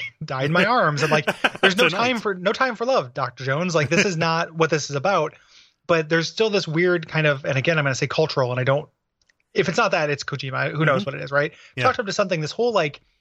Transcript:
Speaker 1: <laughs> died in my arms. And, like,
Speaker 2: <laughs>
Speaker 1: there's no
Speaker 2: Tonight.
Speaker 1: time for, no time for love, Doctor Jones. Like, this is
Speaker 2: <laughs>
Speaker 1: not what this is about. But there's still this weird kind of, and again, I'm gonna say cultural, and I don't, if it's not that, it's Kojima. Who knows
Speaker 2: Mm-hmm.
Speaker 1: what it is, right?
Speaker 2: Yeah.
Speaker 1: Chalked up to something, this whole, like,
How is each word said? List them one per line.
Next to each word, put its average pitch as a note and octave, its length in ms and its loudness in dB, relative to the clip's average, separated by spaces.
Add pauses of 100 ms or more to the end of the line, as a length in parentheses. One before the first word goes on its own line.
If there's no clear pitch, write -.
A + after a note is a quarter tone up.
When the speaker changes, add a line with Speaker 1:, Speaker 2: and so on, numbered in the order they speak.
(120)
Speaker 1:
<laughs> - 120 -16
died C#3 220 -4
in D3 60 0
my F3+ 140 4
arms. F#3 360 2
And, D3+ 100 0
like, D3+ 140 2
Speaker 2:
<laughs> - 360 -2
Speaker 1:
there's F#3+ 140 4
no F3+ 140 4
Speaker 2:
Tonight. G#3 180 0
Speaker 1:
time B3 120 -2
for, G3 160 -2
no F#3 180 0
time B3 220 -2
for A#3 100 -6
love, G3+ 280 0
Doctor C3 300 -6
Jones. D#3+ 320 0
Like, D3+ 140 2
this G3+ 160 4
is F#3+ 120 -2
Speaker 2:
<laughs> - 0 -
Speaker 1:
not E3 360 0
what D#3+ 160 2
this D#3 200 -2
is C#3+ 60 -6
about. D#3+ 380 0 (540)
But D#3+ 200 2
there's E3 220 2
still A3 200 0
this G3+ 180 0
weird E3+ 420 0
kind D#3 180 0
of, C#3+ 180 0
and C3+ 120 -2
again, D#3+ 200 0
I'm D3 60 2
gonna C3+ 120 -2
say C#3+ 120 -2
cultural, C#3 440 0
and B2 80 -4
I B2+ 40 -2
don't, C#3 240 0 (680)
if F#3+ 160 2
it's D#3+ 80 -4
not G#3+ 140 2
that, D#3 180 2
it's C#3+ 140 -4
Kojima. C3+ 480 -4
Who D#3+ 140 0
knows C#3 160 4
Speaker 2:
Mm-hmm. C#3 100 -6
Speaker 1:
what C#3+ 80 -8
it D3 40 -10
is, - 80 -10
right? C#3+ 220 0 (220)
Speaker 2:
Yeah. B2+ 80 -2
Speaker 1:
Chalked B3+ 160 2
up A3+ 60 -4
to F#3+ 80 -4
something, F#3 280 0
this D3 100 -4
whole, A#3+ 220 0
like, D#3 280 0 (200)